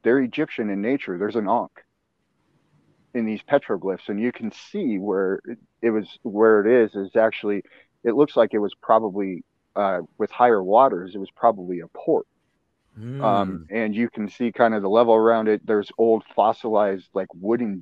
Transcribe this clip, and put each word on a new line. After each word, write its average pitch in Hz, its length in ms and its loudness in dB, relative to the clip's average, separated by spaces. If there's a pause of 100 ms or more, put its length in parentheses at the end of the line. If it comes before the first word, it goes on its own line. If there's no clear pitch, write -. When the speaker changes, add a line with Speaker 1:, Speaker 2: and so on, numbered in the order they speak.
Speaker 1:
they're 127 180 4
Egyptian 123 480 -6
in 101 140 -4
nature. 113 340 -4
There's 104 200 -4
an 104 120 -2
Ankh 110 360 -4 (1300)
in 120 100 -2
these 110 180 -6
petroglyphs, 98 680 -4
and 104 100 -4
you 123 100 -2
can 113 220 -10
see 147 460 -6
where 95 480 -2
it, - 120 -12 (220)
it 117 100 0
was, 107 320 -4
where 110 440 4
it 117 180 6
is, 104 120 -4
is 98 200 -6
actually, 107 460 0 (420)
it 117 100 0
looks 143 220 2
like 113 160 2
it 113 60 -2
was 101 240 -4
probably, 101 600 0 (320)
uh, 95 260 -2 (180)
with 107 120 -4
higher 117 320 4
waters, 98 520 2
it 107 40 -10
was 98 120 -12
probably 92 500 -2
a 80 160 -16
port. - 300 -2 (720)
Um, 123 220 -12
Speaker 2:
Mm. 98 500 -2
Speaker 1:
and 107 240 -4
you 117 140 -2
can 107 180 -8
see 120 240 -6
kind 113 240 2
of 107 60 -2
the 98 80 -4
level 117 260 4
around 110 340 4
it. 107 180 0
There's 104 320 -2
old 113 260 2 (100)
fossilized, 104 760 0
like, 95 220 -4
wooden 101 480 -4